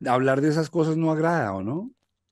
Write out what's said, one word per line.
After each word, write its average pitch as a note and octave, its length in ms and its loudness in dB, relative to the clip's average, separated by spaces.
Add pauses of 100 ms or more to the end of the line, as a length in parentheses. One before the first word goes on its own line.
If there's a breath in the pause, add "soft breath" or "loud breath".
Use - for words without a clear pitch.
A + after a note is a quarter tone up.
hablar C3 360 2
de D#3 80 2
esas D#3 200 0
cosas D#3+ 280 0
no D#3+ 140 0
agrada, D#3 420 0
¿o F#2+ 100 -6
no? E3 280 -6 (400)